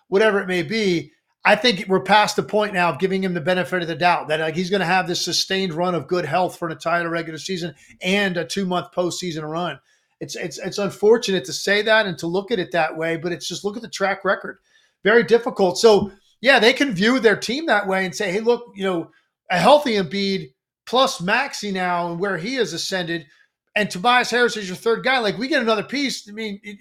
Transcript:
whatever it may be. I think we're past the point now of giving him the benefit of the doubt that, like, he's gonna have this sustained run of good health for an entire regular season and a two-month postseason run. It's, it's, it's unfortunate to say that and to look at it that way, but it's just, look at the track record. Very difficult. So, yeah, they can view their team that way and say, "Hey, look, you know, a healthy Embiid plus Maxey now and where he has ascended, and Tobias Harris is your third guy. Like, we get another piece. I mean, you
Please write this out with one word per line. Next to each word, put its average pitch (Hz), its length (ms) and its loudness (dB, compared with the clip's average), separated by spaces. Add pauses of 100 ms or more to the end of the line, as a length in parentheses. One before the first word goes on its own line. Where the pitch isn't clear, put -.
whatever 202 320 4
it 190 80 -4
may 180 160 0
be. 180 480 0 (320)
I 202 140 6
think 208 320 0
we're 190 140 2
past 208 340 2
the 185 60 2
point 208 300 -2
now 175 160 0
of 147 100 -4
giving 190 220 0
him 185 120 -2
the 175 80 -4
benefit 180 400 0
of 160 80 -4
the 165 60 -4
doubt 160 340 2
that, 156 100 0
like, 160 160 -2
he's 175 140 -2
gonna 190 160 0
have 180 220 2
this 175 180 -4
sustained 190 480 -2
run 175 220 -2
of 143 120 -4
good 180 160 -2
health 175 340 -2
for 175 100 -6
an 160 40 -8
entire 165 380 -2
regular 160 300 -6
season 170 360 -6 (260)
and 190 360 0
a 165 80 -2
two-month 180 500 -2
postseason 170 480 -4
run. 156 360 -6 (420)
It's, 147 160 -10
it's, 185 220 -10
it's 190 180 -8
unfortunate 202 680 2
to 156 80 -10
say 202 280 0
that 220 240 4
and 180 140 -6
to 165 80 -6
look 196 240 -4
at 233 80 0
it 165 120 -6
that 160 240 0
way, 165 220 -2
but 170 160 -6
it's - 140 -8
just, 175 180 -8
look 208 100 -6
at 233 60 -10
the 208 80 -14
track 196 340 -4
record. 190 360 -4 (440)
Very 220 200 6
difficult. 202 540 2
So, 208 360 6 (260)
yeah, 254 200 6
they 220 120 8
can 269 220 0
view 220 260 2
their 208 160 4
team 285 300 -4
that 208 220 2
way 190 180 0
and 180 100 -6
say, 202 160 -2
"Hey, 196 80 -2
look, 233 340 -2
you 190 120 -6
know, 170 260 -4 (400)
a 180 80 2
healthy 262 360 6
Embiid 190 580 -2 (320)
plus 254 340 0
Maxey 208 540 -2
now 180 360 -2
and 170 120 -6
where 190 160 -2
he 220 180 -6
has 208 160 -2
ascended, 170 540 -6 (500)
and 208 160 0
Tobias 240 400 2
Harris 240 240 2
is 202 140 -8
your 180 80 -8
third 220 260 -2
guy. 262 160 0
Like, 202 180 -2
we 254 120 -6
get 285 120 0
another 220 220 0
piece. 254 460 -6
I - 20 -20
mean, 208 320 -10
you 208 180 -16